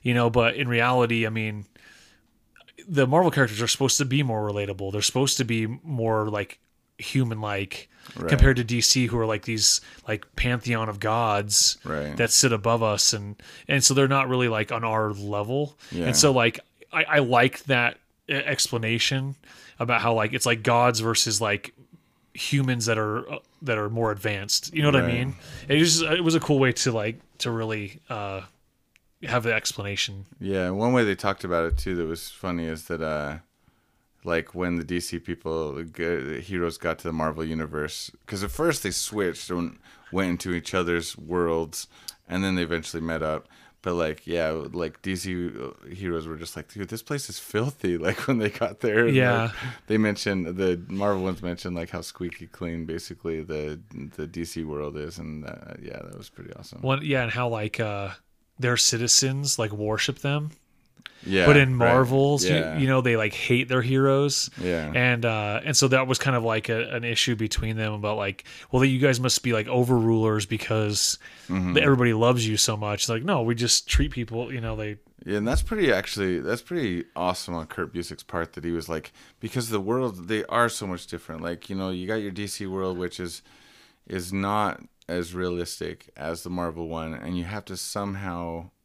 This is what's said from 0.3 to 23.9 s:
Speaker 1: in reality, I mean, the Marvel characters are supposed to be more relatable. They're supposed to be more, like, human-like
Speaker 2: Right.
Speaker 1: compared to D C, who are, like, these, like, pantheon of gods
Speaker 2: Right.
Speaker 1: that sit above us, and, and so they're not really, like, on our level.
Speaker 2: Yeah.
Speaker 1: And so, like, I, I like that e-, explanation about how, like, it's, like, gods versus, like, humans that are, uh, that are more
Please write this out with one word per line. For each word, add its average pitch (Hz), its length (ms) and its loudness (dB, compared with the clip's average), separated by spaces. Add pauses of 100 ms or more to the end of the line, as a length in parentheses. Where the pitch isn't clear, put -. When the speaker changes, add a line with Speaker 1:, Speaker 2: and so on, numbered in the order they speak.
Speaker 1:
in 131 120 -2
reality, 117 580 4
I 107 40 -2
mean, 107 360 -4 (1200)
the 139 200 4
Marvel 165 240 6
characters 110 300 2
are 117 60 0
supposed - 300 2
to 143 80 2
be 135 180 0
more 107 240 -2
relatable. 101 440 -4
They're 104 100 -2
supposed 135 360 2
to 123 80 2
be 113 200 0 (180)
more, 113 460 0
like, 104 300 -6 (380)
human-like 107 920 -2 (280)
Speaker 2:
Right. - 140 -4
Speaker 1:
compared 131 280 6
to 120 60 0
D 117 180 0
C, 127 260 4
who 117 100 -2
are, 113 80 2
like, 107 180 -2
these, 110 360 2 (280)
like, 107 180 -4 (100)
pantheon 117 540 -2
of 101 100 -8
gods 104 840 2
Speaker 2:
Right. 76 340 -4
Speaker 1:
that 117 140 2
sit 139 200 6
above 113 320 2
us, 107 300 2
and, 104 280 -8 (260)
and 135 160 2
so 135 100 6
they're 139 140 6
not 135 200 2
really, 127 220 2
like, 110 220 0
on 117 120 -2
our 110 300 0
level. 104 640 -4 (140)
Speaker 2:
Yeah. 85 160 -2
Speaker 1:
And 127 100 2
so, 147 140 8
like, 117 280 4 (320)
I, 156 120 0
I 151 160 4
like 123 460 4
that 123 340 2 (280)
e-, 147 60 -2
explanation 135 1000 0 (440)
about 120 220 2
how, 117 120 4
like, 110 200 2
it's, 123 120 -2
like, 117 180 2
gods 120 360 4
versus, 110 400 0
like, 104 340 -2 (600)
humans 127 540 0
that 110 100 2
are, 107 340 -2
uh, - 60 -10 (240)
that 123 160 0
are 104 120 -2
more 113 220 0